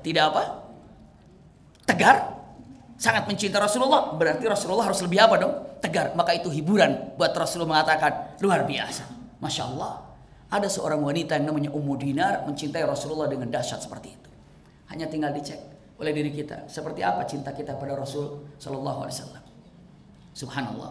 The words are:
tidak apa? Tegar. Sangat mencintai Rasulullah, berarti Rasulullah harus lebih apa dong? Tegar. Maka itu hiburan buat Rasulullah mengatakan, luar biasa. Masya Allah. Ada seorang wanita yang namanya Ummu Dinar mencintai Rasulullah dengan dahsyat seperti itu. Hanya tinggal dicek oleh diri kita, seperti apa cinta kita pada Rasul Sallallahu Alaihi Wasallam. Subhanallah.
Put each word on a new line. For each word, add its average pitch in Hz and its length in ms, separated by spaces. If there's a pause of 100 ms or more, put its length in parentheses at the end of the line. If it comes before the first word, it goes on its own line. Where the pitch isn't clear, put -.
tidak 156 240
apa? - 320 (1300)
Tegar. - 480 (580)
Sangat 226 320
mencintai 202 320
Rasulullah, 247 560
berarti 240 320
Rasulullah 202 400
harus 190 160
lebih 180 160
apa 220 160
dong? - 200 (280)
Tegar. - 320
Maka 170 200
itu 175 120
hiburan 156 720
buat 170 160
Rasulullah 160 480
mengatakan, 151 560
luar 175 240
biasa. 127 400 (400)
Masya 143 240
Allah. 151 320 (480)
Ada 202 240
seorang 151 320
wanita 156 320
yang 147 160
namanya 147 240
Ummu 143 240
Dinar 147 480
mencintai 147 400
Rasulullah 151 400
dengan 127 240
dahsyat 131 320
seperti - 320
itu. - 160 (640)
Hanya 156 160
tinggal 151 240
dicek - 240 (400)
oleh 151 160
diri 147 160
kita, - 400
seperti - 320
apa - 240
cinta - 240
kita 139 240
pada 139 240
Rasul 147 480 (160)
Sallallahu 135 440
Alaihi - 120
Wasallam. - 260 (840)
Subhanallah. 120 600